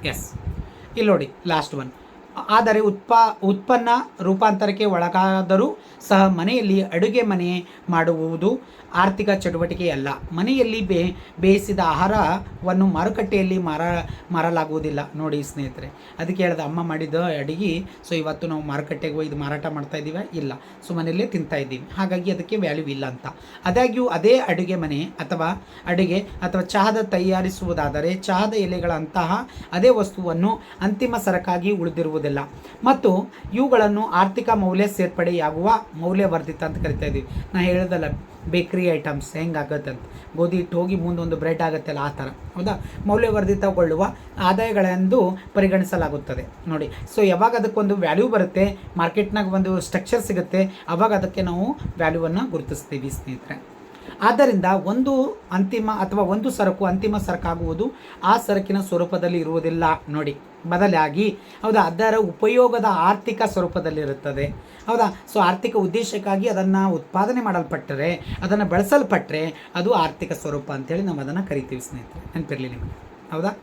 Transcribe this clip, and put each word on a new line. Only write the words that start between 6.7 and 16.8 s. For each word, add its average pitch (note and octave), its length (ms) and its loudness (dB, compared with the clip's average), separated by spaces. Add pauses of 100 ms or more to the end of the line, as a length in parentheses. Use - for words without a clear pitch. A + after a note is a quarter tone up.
ಅಡುಗೆ G3+ 400 2
ಮನೆ F3+ 440 0 (240)
ಮಾಡುವುದು E3 680 2 (340)
ಆರ್ಥಿಕ G3 360 2
ಚಟುವಟಿಕೆಯಲ್ಲ. E3+ 760 -2 (240)
ಮನೆಯಲ್ಲಿ A3+ 500 0
ಬೇ-, F3+ 340 0 (240)
ಬೇಯಿಸಿದ G3 460 4
ಆಹಾರವನ್ನು F#3 1040 2
ಮಾರುಕಟ್ಟೆಯಲ್ಲಿ F#3+ 680 0
ಮಾರ-, E3+ 520 -2 (220)
ಮಾರಲಾಗುವುದಿಲ್ಲ. D#3 680 0 (160)
ನೋಡಿ D3+ 280 -4
ಸ್ನೇಹಿತರೆ, C3+ 440 -10 (320)
ಅದಕ್ಕೆ F#3 240 -2
ಹೇಳ್ದೆ E3 180 0
ಅಮ್ಮ D#3+ 220 -4